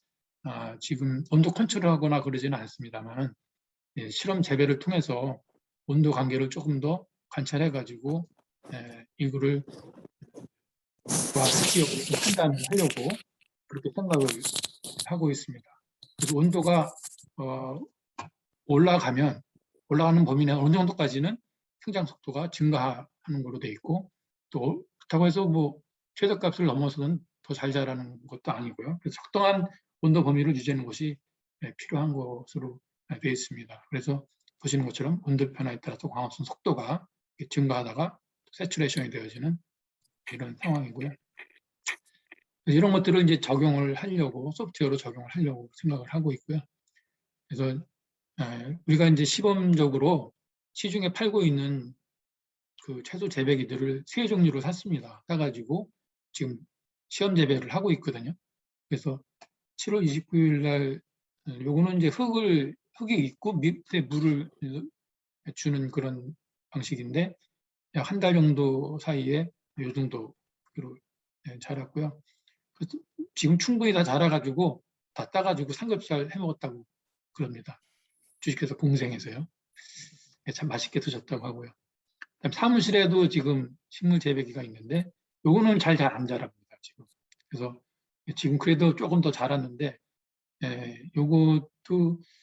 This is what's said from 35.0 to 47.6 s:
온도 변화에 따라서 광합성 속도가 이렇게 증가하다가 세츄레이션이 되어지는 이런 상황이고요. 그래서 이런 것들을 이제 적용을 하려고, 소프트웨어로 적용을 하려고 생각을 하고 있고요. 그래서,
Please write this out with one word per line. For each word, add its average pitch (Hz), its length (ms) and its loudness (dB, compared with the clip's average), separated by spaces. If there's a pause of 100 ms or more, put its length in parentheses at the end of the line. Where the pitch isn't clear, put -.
온도 135 260 2
변화에 127 280 -6
따라서 - 300 -10
광합성 123 360 -8
속도가 135 600 -4 (320)
이렇게 143 160 -12
증가하다가 131 640 -2 (360)
세츄레이션이 170 580 -4
되어지는 120 460 -4 (760)
이런 120 300 -10
상황이고요. 139 480 -4 (1500)
그래서 147 140 4
이런 196 160 6
것들을 185 300 4
이제 165 160 6
적용을 139 540 2
하려고, 151 600 -4
소프트웨어로 156 440 -2
적용을 123 320 -10
하려고 131 460 -2
생각을 139 360 -2
하고 156 220 0
있고요. 151 280 -6 (840)
그래서, 131 320 -2 (640)